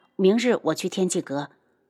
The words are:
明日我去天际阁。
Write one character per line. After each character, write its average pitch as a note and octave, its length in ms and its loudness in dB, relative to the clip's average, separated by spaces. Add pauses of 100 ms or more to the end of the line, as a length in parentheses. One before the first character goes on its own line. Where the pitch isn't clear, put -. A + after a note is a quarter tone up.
(180)
明 G3 200 4
日 A#3+ 260 2
我 D#3+ 100 0
去 F3 160 -6
天 F#3 180 -2
际 F3 140 -4
阁。 C#3+ 300 -8 (380)